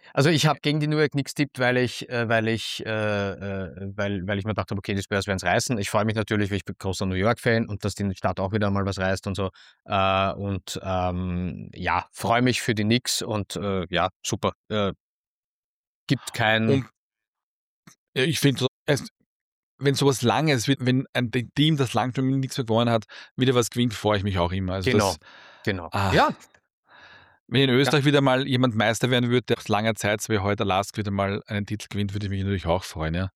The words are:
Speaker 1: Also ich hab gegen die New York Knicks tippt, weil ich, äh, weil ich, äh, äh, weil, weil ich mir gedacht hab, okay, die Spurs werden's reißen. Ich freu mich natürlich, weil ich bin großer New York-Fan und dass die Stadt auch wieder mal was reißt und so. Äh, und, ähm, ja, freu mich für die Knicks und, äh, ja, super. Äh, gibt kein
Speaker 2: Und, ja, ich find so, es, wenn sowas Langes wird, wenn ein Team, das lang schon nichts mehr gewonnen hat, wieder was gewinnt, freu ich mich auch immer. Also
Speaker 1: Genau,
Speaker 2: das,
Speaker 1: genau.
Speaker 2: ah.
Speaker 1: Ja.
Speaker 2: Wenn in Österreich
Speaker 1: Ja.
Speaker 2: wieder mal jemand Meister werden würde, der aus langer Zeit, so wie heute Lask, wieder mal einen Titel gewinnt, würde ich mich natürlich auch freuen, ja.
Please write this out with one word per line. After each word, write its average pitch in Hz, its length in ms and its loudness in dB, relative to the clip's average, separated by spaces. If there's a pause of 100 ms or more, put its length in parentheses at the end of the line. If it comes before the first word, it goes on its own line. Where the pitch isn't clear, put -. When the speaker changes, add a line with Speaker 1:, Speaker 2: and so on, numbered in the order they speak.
(140)
Speaker 1:
Also 139 160 4
ich 151 160 4
hab 147 160 0
gegen 151 180 0
die 151 60 0
New 151 100 0
York 151 160 2
Knicks 139 220 -4
tippt, 143 240 -2
weil 123 180 2
ich, 123 320 -2
äh, 120 180 -2
weil 113 220 2
ich, - 380 -4
äh, 110 40 -6
äh, 98 1040 -4
weil, 101 320 -2
weil 101 120 -2
ich 95 80 -4
mir 107 60 -2
gedacht 95 180 -4
hab, 101 80 -4
okay, 101 160 -4
die 98 80 -2
Spurs 98 240 -2
werden's 95 180 -2
reißen. 110 340 0
Ich 101 120 -4
freu 107 160 2
mich 110 100 -2
natürlich, 104 340 0
weil 101 60 -2
ich 92 80 -4
bin 98 140 -12
großer 95 260 -4
New 92 100 -2
York-Fan 113 540 2
und 101 160 -8
dass 101 100 -2
die 101 220 -2
Stadt 95 240 -4
auch 95 120 -2
wieder 101 180 0
mal 98 160 -2
was 98 120 -4
reißt 95 280 -2
und 98 80 -4
so. 95 160 -4 (340)
Äh, 98 480 2
und, 98 500 -6
ähm, 90 920 -4
ja, 87 380 -2
freu 117 280 0
mich 123 220 2
für 117 120 0
die 104 80 -2
Knicks 117 380 0
und, 104 360 -6
äh, 95 340 -4
ja, 85 180 2 (180)
super. 101 280 -2 (160)
Äh, 101 220 0 (1160)
gibt - 240 -2
kein 110 360 2
Speaker 2:
Und, 127 180 2 (1300)
ja, 131 80 2
ich 156 160 0
find 139 180 4
so, 123 100 0 (180)
es, - 200 0 (720)
wenn 139 160 2
sowas 139 280 2
Langes 123 440 2
wird, 139 140 2
wenn 127 320 0
ein 123 180 -2 (240)
Team, 151 220 4
das 135 160 0
lang 117 220 -2
schon 131 260 0
nichts 131 160 -4
mehr 131 80 -4
gewonnen 117 260 2
hat, 113 140 2 (320)
wieder 127 180 4
was 123 140 2
gewinnt, 120 240 -2
freu 104 240 2
ich 98 80 0
mich 95 140 0
auch 87 120 2
immer. 92 220 -2
Also 95 180 -2
Speaker 1:
Genau, 107 200 4
Speaker 2:
das, 80 80 -6 (440)
Speaker 1:
genau. 92 300 -4
Speaker 2:
ah. 98 220 0
Speaker 1:
Ja. 269 160 4 (1200)
Speaker 2:
Wenn 120 120 4
in 131 80 4
Österreich 131 320 4
Speaker 1:
Ja. 135 60 2
Speaker 2:
wieder 143 120 6
mal 135 260 4
jemand 123 280 2
Meister 110 360 2
werden 123 200 2
würde, 123 160 2
der 113 100 2
aus - 120 -12
langer 107 260 2
Zeit, 104 260 0
so - 140 -6
wie 104 40 4
heute 101 260 0
Lask, 98 340 0
wieder 104 120 -4
mal 98 360 -2
einen 104 180 -4
Titel 107 240 -8
gewinnt, 101 240 -4
würde 104 140 -4
ich 95 40 -4
mich 98 120 -2
natürlich 98 240 -2
auch 87 180 2
freuen, 80 300 -6
ja. 92 220 -2